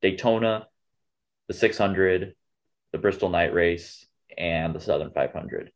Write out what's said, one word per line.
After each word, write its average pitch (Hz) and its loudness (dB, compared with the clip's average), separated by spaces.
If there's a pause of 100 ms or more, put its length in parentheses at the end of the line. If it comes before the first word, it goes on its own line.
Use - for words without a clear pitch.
Daytona, 113 0 (800)
the 98 -6
six 110 2
hundred, 95 2 (580)
the 80 -4
Bristol 98 0
Night 85 2
Race, 85 0 (300)
and 82 -2
the 78 -8
Southern 76 0
five 69 -2
hundred. - -8